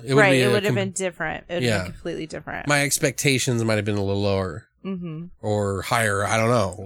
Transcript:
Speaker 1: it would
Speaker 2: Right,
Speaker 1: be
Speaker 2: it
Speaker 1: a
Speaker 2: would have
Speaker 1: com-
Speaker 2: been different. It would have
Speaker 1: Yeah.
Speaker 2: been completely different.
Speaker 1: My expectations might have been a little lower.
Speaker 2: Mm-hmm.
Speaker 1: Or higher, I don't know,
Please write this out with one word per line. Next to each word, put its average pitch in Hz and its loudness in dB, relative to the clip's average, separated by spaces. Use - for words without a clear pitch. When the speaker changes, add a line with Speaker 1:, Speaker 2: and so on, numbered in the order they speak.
Speaker 1:
it 135 0
would 220 8
Speaker 2:
Right, 196 6
Speaker 1:
be 262 4
Speaker 2:
it - 4
Speaker 1:
a - 4
Speaker 2:
would 196 2
have 208 2
Speaker 1:
com- 220 2
Speaker 2:
been 196 0
different. 175 -6
It - -6
would 127 -2
have 233 2
Speaker 1:
Yeah. 185 0
Speaker 2:
been - -10
completely 160 -10
different. - -10
Speaker 1:
My 143 2
expectations 131 0
might 110 2
have 104 0
been 104 0
a 101 0
little 98 0
lower. 95 0
Speaker 2:
Mm-hmm. 175 -8
Speaker 1:
Or 101 0
higher, 107 0
I 110 0
don't 113 2
know, 101 0